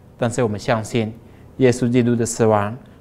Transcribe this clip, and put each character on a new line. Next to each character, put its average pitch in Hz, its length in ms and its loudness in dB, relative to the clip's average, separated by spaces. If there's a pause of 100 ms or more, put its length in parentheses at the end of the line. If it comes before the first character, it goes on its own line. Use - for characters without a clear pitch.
(160)
但 123 140 -2
是 123 140 -2
我 117 40 0
们 104 120 -6
相 113 240 -2
信 110 280 -4 (460)
耶 127 140 4
稣 120 180 0
基 123 140 2
督 120 120 2
的 117 80 -2
死 113 220 0
亡， 107 320 0 (240)